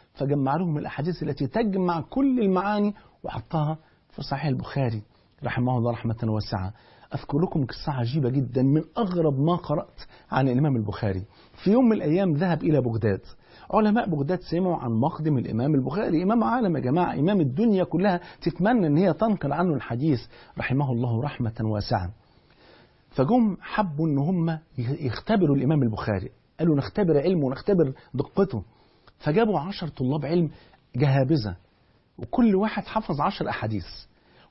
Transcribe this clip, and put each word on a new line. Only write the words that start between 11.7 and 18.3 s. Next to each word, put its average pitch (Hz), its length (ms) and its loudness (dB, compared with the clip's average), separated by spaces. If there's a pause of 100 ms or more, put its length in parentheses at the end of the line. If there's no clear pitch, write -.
يوم 247 140 6
من 226 80 6
الأيام 180 400 2
ذهب 165 300 0
إلى 151 180 4
بغداد. 110 400 0 (500)
علماء 214 400 2
بغداد 156 300 -2
سمعوا 175 360 -2
عن 131 140 -4
مقدم 143 480 0
الإمام 123 360 0
البخاري، 151 480 0
إمام 220 220 2
عالم 226 320 0
يا 131 40 -2
جماعة، 131 340 0
إمام 175 260 2
الدنيا 180 440 2
كلها 175 360 0 (220)